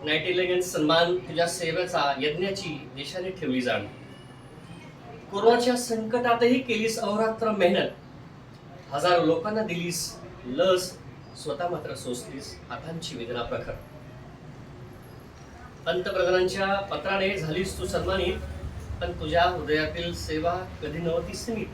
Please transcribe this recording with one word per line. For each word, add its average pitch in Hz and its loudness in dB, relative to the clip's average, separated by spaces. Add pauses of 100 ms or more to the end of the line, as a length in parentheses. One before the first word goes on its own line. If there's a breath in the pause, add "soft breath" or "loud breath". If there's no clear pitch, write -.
नायटिंगेल 175 2
सन्मान, 170 4
तुझ्या 170 0
सेवेचा, 170 0
यज्ञाची 151 -2
देशाने 175 -6
ठेवली 131 0
जाण. 107 0 (1500)
कोरोनाच्या 240 6
संकटातही 233 4
केलीस 220 0
अहोरात्र 220 0
मेहनत. 196 4 (1040)
हजारो 170 6
लोकांना 214 2
दिलीस 170 -4 (300)
लस, 175 2 (500)
स्वतः 175 -4
मात्र 151 -4
सोसलीस 127 -8 (100)
हातांची 156 -8
वेदना - -6
प्रखर. 113 -6 (2250)
पंतप्रधानांच्या 185 4
पत्राने 196 0
झालीस 160 -2
तू 185 -4
सन्मानित, 185 0 (680)
पण 175 -2
तुझ्या 170 4
हृदयातील 170 2
सेवा 165 0 (300)
कधी 151 -6
नव्हती 170 0
सीमित. 220 -4